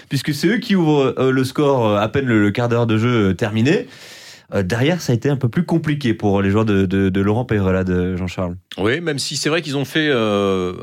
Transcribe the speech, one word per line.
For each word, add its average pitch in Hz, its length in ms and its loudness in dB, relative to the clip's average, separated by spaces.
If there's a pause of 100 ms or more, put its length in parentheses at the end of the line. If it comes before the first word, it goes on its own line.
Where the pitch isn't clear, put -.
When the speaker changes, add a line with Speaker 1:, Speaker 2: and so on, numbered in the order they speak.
Speaker 1:
puisque 143 240 -2
c'est 147 140 0
eux 220 100 2
qui - 180 0
ouvrent, 151 420 2
euh, 131 140 2
le 131 140 2
score, 135 420 2
euh, 104 120 2
à 107 100 0
peine 139 160 -2
le, 113 160 4
le 104 100 4
quart 120 160 0
d'heure 117 180 0
de 110 120 2
jeu, 110 320 2
euh, 92 40 2
terminé. 113 540 0 (680)
Euh, 101 100 0
derrière, 127 380 0
ça - 100 -2
a 120 40 2
été 113 140 0
un 143 60 0
peu 123 140 -2
plus 170 160 -2
compliqué 151 480 0
pour 101 280 0
les 98 80 0
joueurs 107 140 2
de, 101 220 2
de, 98 240 0
de 95 120 0
Laurent 107 220 0
Peyrelade, 92 720 0
Jean-Charles. 90 400 -6 (220)
Speaker 2:
Oui, 113 240 -2
même 151 180 -4
si - 160 -6
c'est 147 140 -4
vrai 165 120 0
qu'ils 151 140 -6
ont 143 80 -2
fait, 156 260 -2
euh, 101 720 0